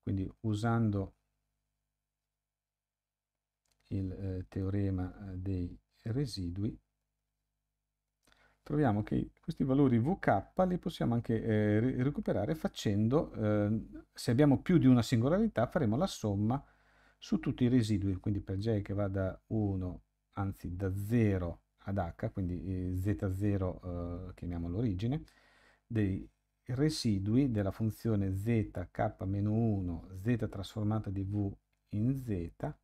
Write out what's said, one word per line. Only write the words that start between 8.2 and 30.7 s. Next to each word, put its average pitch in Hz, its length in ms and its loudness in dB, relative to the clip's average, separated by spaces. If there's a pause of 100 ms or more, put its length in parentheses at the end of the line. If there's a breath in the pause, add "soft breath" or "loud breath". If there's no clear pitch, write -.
troviamo 123 400 2
che - 260 -2 (100)
questi - 240 -6
valori 131 360 4
V 151 180 2
K 104 340 0 (140)
li 180 140 -2
possiamo 151 340 -2
anche, 113 300 0
eh, 107 360 4
ri-, 127 220 0
recuperare 147 540 0
facendo, 117 800 0
eh, 107 520 0 (260)
se - 200 -4
abbiamo 139 320 6
più 175 160 6
di 127 80 8
una 123 160 8
singolarità, 135 640 2
faremo 113 280 2
la 110 120 0
somma 107 580 -2 (540 soft breath)
su - 180 -2
tutti 135 280 0
i - 20 4
residui, 107 480 2
quindi 98 260 -2
per 95 160 -6
J 107 240 0
che 101 140 -6
va 101 120 -2
da 95 320 -2 (100)
uno, 95 560 -2 (260)
anzi 90 440 -6
da 95 220 -2
zero 101 680 0 (180)
ad 98 140 -4
H, 92 340 -4
quindi, 87 320 -4
eh, 92 320 -4
Z 98 360 -2
zero, 92 1000 -4
eh, 87 60 -14
chiamiamo 87 340 -6
l'origine, 120 540 -2 (640 loud breath)
dei 104 420 0 (380)
residui 123 840 2
della 104 220 0
funzione 104 640 -2
Z 104 560 -2
K 110 240 -2 (100)
meno 101 260 0
uno, 98 560 0 (140)
Z 113 260 0
trasformata 104 600 -4